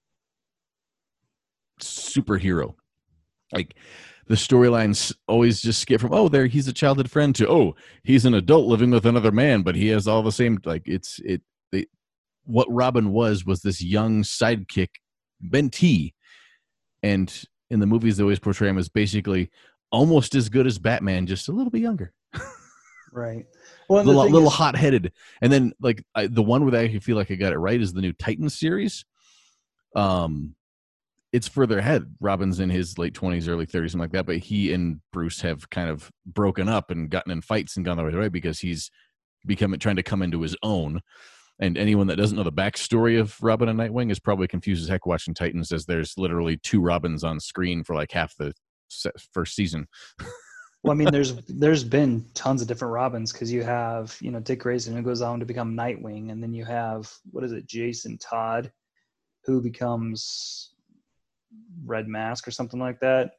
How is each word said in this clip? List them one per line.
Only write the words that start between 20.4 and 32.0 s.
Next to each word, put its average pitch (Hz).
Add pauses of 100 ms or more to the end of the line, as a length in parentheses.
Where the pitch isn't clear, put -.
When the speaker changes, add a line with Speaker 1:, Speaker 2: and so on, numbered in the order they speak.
Speaker 1:
good 127
as 107
Batman, 92
just 98
a -
little 233
bit 226
younger. 196 (200)
<laughs> - (720)
Speaker 2:
Right. 117 (440)
Well, 196
and 202
Speaker 1:
Little, 135
Speaker 2:
the -
thing 143
Speaker 1:
little 160
Speaker 2:
is 139
Speaker 1:
hot-headed. 135 (300)
And 120
then, 135
like, 113 (100)
I, 104
the 113
one 123
where 123
I 110
feel 117
like 101
I 95
got 92
it 67
right 98
is 95
the 92
new 92
Titans -
series. 190 (880)
Um, 82 (760)
it's 123
further 110
ahead. 117